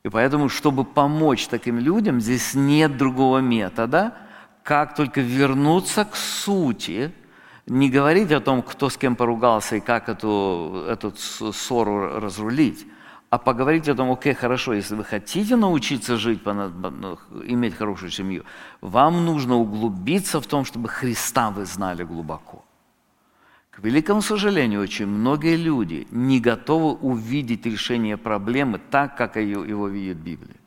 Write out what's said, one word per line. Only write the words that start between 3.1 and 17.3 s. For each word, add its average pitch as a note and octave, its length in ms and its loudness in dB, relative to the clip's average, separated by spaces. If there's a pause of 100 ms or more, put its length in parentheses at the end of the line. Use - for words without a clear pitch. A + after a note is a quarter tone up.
метода, A#2+ 720 0 (480)
как D3 320 0
только C#3+ 260 0
вернуться C#3 800 2
к G#3 120 -6
сути, C#3 1000 -2 (560)
не C3+ 200 4
говорить D3+ 420 4
о C#3+ 80 4
том, B2+ 220 2
кто - 280 -4
с - 60 -4
кем B2 220 0
поругался A#2 580 2
и G2+ 60 0
как A#2 260 0
эту, F#2+ 800 -2
эту G#2+ 300 -6
с-, - 340 -8
ссору G#2 680 -2
разрулить, G#2+ 720 -2 (420)
а A#2+ 80 2
поговорить D3 520 2
о C3 60 2
том: B2+ 140 0
«Окей, B2+ 240 0
хорошо, B2 400 -2
если G#2 220 -2
вы G#2 80 -6
хотите G3+ 540 -2
научиться C#3+ 580 0
жить, A2 280 -2
пона-, G2+ 280 -4
пона-, F#2 460 -10 (280)